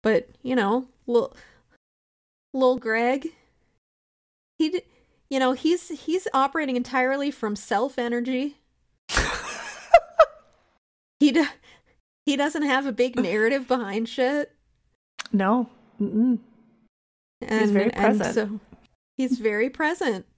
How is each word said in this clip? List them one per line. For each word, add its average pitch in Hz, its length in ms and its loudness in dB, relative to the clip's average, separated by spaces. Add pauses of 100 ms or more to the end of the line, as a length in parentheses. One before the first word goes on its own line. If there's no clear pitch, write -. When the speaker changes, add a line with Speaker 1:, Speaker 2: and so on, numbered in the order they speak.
Speaker 1:
But, 220 260 0 (140)
you 254 120 -2
know, 233 320 0 (200)
lil-, 233 260 2 (1200)
lil 262 240 4
Greg, 240 500 0 (1300)
he 311 100 2
d-, 359 120 -4 (480)
you 269 100 -2
know, 254 140 2
he's, 349 360 0
he's 330 440 -4
operating 269 420 0
entirely 262 560 -2
from 208 240 -6
self 262 420 -2
energy. 247 600 -4 (520)
<laughs> - 60 -4 (2000)
He 277 120 6
d-, 311 100 4 (840)
he 294 120 0
doesn't 302 260 -2
have 277 220 0
a 262 80 -4
big 247 260 0
narrative 220 480 0
behind 226 400 -2
shit. 277 460 -2 (800)
Speaker 2:
No. 214 340 2 (320)
Mm-mm. 214 400 0 (1040)
Speaker 1:
And, 220 200 -2
Speaker 2:
He's 208 100 2
very 202 200 2
Speaker 1:
and - 20 -10 (260)
Speaker 2:
present. - 160 -2
Speaker 1:
so 214 240 -4 (580)
he's 254 200 0
very 220 320 0
present. 302 560 -2 (120)